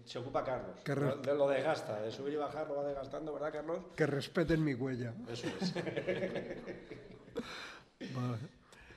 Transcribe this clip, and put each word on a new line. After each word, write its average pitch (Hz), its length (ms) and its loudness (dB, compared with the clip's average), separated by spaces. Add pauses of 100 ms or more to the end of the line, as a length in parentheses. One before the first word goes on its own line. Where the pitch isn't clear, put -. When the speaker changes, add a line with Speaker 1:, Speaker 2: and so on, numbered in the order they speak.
Speaker 1:
se - 120 -6
ocupa 135 260 0
Carlos. 110 400 -4
Speaker 2:
Que 139 120 0
res- 139 220 4
Speaker 1:
Lo, 143 40 -8
de, 139 140 4
lo 143 120 8
desgasta, 135 540 4
de 113 100 0
subir 139 220 -2
y 151 40 0
bajar 147 300 -2
lo 143 100 0
va 143 100 0
desgastando, 143 460 -4
¿verdad, 147 200 -2
Carlos? 160 300 -2 (120)
Speaker 2:
Que 156 120 6
respeten 156 560 4
mi 147 100 6
huella. 120 400 0 (160)
Speaker 1:
Eso 117 160 -2 (160)
es. 180 140 2
<laughs> - 2500 -4
Speaker 2:
Vale. 123 220 0 (600)